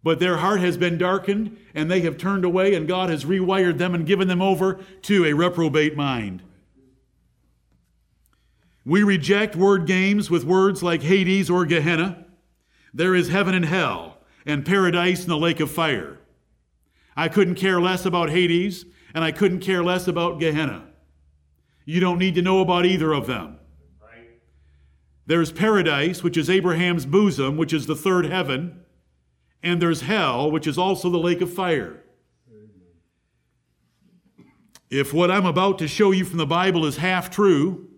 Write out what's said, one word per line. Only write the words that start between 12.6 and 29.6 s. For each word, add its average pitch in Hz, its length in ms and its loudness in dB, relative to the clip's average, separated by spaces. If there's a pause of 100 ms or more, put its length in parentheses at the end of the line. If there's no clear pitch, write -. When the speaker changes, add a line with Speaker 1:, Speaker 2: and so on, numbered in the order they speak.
Speaker 1:
There 175 220 0
is 175 140 2
heaven 185 260 0
and 180 100 0
hell, 127 540 -4 (260)
and 147 220 -4
paradise 180 560 2
and 175 80 -6
the 156 80 0
lake 165 200 0
of 156 120 -2
fire. 110 480 -4 (1000)
I 160 120 -2
couldn't 180 260 2
care 185 260 0
less 185 240 0
about 170 240 0
Hades, 175 560 0 (300)
and 165 100 -2
I 156 80 -2
couldn't 185 280 0
care 185 220 -2
less 180 240 0
about 170 320 -2
Gehenna. 147 460 -2 (1000)
You 160 120 -4
don't 180 200 0
need 185 160 0
to 175 80 0
know 190 180 2
about 175 240 2
either 160 300 2
of 139 120 -2
them. 107 320 -8 (440)
Speaker 2:
Right. 117 360 -20 (880)
Speaker 1:
There's 165 240 2
paradise, 170 720 0
which 170 140 -2
is 151 140 0
Abraham's 175 560 0
bosom, 143 500 2
which 160 160 -2
is 151 140 -2
the 151 100 -2
third 180 300 0
heaven. 160 540 -4 (840)